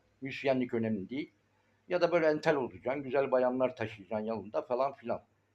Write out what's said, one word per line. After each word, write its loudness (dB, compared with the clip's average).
Müzisyenlik 0
önemli -2
değil. -8
Ya 0
da 4
böyle 4
entel 4
olacaksın. -4
Güzel 0
bayanlar 2
taşıyacaksın -6
yanında -4
falan -2
filan. -6